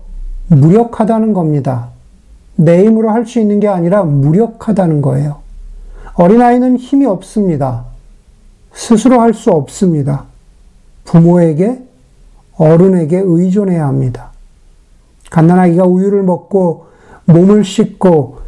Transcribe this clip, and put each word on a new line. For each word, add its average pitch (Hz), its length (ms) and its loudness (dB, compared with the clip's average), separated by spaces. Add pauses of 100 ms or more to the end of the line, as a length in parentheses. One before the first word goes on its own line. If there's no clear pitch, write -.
(480)
무력하다는 214 840 2
겁니다. 139 560 -4 (680)
내 170 300 4
힘으로 220 240 2
할 226 160 -2
수 233 140 -6
있는 208 200 0
게 208 80 0
아니라 190 360 0
무력하다는 165 1000 -2
거예요. 143 380 -4 (760)
어린아이는 240 640 2
힘이 277 280 -2
없습니다. 170 800 -4 (880)
스스로 233 480 0
할 226 140 2
수 220 180 -2
없습니다. 143 760 -2 (800)
부모에게, 175 800 2 (760)
어른에게 170 600 2
의존해야 185 680 -2
합니다. 131 460 -6 (1000)
갓난아기가 175 560 2
우유를 196 380 0
먹고 180 640 -4 (400)
몸을 196 400 4
씻고 180 840 -2